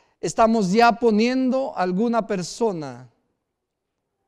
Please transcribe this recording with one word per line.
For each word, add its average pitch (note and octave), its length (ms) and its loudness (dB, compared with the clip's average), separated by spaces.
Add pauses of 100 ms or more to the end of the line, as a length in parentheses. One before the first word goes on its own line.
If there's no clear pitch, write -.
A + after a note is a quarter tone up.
(200)
estamos A3 520 2
ya A#3 200 6
poniendo B3 840 0
alguna G#3+ 520 -2
persona D#3+ 840 -6 (1200)